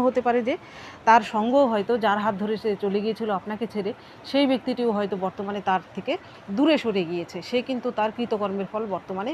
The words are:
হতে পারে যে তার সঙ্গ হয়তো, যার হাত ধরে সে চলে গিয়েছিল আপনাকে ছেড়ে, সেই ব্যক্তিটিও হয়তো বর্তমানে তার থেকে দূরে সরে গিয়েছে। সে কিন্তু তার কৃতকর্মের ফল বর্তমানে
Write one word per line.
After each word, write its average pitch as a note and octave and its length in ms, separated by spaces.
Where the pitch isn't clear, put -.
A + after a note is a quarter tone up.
হতে B3 160
পারে A#3+ 200
যে C4+ 160
তার A3+ 160
সঙ্গ A3 320
হয়তো, G#3+ 260
যার G#3 220
হাত G#3 160
ধরে G#3 220
সে A3 120
চলে G3+ 200
গিয়েছিল A3 300
আপনাকে G#3 360
ছেড়ে, G#3 240
সেই C#4 220
ব্যক্তিটিও B3 440
হয়তো G3+ 260
বর্তমানে G3 440
তার F#3 200
থেকে A#3+ 180
দূরে D4+ 200
সরে G3+ 260
গিয়েছে। E3+ 380
সে A#3+ 200
কিন্তু B3 300
তার A3 200
কৃতকর্মের G3+ 600
ফল G#3+ 140
বর্তমানে F#3+ 480